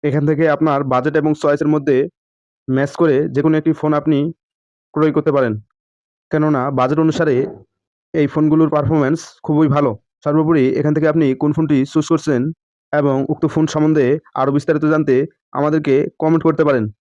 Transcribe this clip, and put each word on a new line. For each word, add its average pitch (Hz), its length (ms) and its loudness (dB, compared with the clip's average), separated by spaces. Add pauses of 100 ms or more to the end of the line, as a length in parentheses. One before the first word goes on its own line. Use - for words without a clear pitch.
এখান 143 220 0
থেকে 156 140 0 (120)
আপনার 147 240 0 (140)
বাজেট 135 280 0
এবং 156 100 0 (100)
চয়েসের 147 320 0
মধ্যে 143 240 0 (760)
ম্যাচ 143 160 -2 (100)
করে 156 140 2 (200)
যে 151 100 0
কোনো 156 140 2
একটি 160 200 -2
ফোন 156 200 -2
আপনি 147 180 0 (760)
ক্রয় 151 240 0
করতে 151 180 0
পারেন, 127 180 0 (800)
কেননা 151 300 0 (180)
বাজেট 135 260 0
অনুসারে 156 300 0 (760)
এই 151 200 0
ফোনগুলোর 156 420 2
পারফরম্যান্স 147 440 0 (260)
খুবই 156 300 2
ভালো। 147 160 2 (340)
সর্বোপরি 156 380 2 (160)
এখান 151 160 0
থেকে 156 180 0
আপনি 156 140 2 (140)
কোন 147 140 0
ফোনটি 151 220 0 (140)
চুজ 156 200 0
করছেন 147 300 0 (520)
এবং 143 220 0 (160)
উক্ত 151 120 -4 (100)
ফোন 156 200 2
সম্বন্ধে 151 320 2 (340)
আরও 135 160 0
বিস্তারিত 151 380 0
জানতে 147 220 2 (420)
আমাদেরকে 147 380 0 (260)
কমেন্ট 160 260 0
করতে 160 200 0
পারেন। 123 180 2 (160)